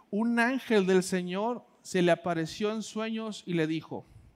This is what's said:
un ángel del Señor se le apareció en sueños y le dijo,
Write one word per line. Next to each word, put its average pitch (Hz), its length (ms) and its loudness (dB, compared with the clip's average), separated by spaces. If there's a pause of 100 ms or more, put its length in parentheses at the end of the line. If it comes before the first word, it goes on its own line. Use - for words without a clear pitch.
(100)
un 233 280 0
ángel 233 480 2
del 185 160 4
Señor 190 640 -4 (160)
se - 220 0
le 175 100 6
apareció 165 600 0
en 220 100 -4
sueños 220 640 -8
y 180 80 -2
le 160 120 2
dijo, 156 380 -6 (320)